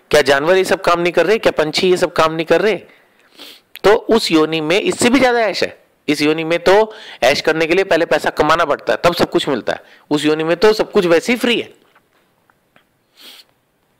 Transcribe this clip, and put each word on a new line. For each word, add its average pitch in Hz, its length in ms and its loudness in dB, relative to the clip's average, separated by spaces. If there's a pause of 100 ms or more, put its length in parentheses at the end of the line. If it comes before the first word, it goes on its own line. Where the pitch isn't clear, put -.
(100)
क्या 147 120 4
जानवर 143 340 2
ये 185 80 2
सब 180 160 -2
काम 175 200 0
नहीं 175 120 -2
कर 165 140 2
रहे? 220 120 2
क्या 175 140 0
पंछी 156 380 -2
ये 180 60 2
सब 170 160 -2
काम 160 200 0
नहीं 160 140 -6
कर 165 140 2
रहे? 202 140 0 (1120)
तो 202 100 6
उस - 380 0
योनि 160 280 2
में 160 200 0
इससे 208 300 -2
भी 262 100 2
ज्यादा 247 200 2
ऐश 202 220 -4
है। - 160 -6 (300)
इस 147 140 -2
योनि 156 220 0
में 165 140 -2
तो 208 360 2 (280)
ऐश 139 180 2
करने 160 260 -2
के 156 80 -2
लिए 190 100 2
पहले 165 220 0
पैसा 160 240 -2
कमाना 160 340 0
पड़ता 131 280 -2
है, 110 120 -2
तब 175 100 0
सब - 160 -2
कुछ - 180 -2
मिलता 120 240 -4
है। 82 120 -12 (260)
उस 147 140 -2
योनि 156 200 0
में 160 120 -2
तो 214 160 4
सब 185 200 -4
कुछ 196 140 2
वैसे 165 260 2
ही 240 60 -2
फ्री 233 220 -2
है। - 120 -14 (2250)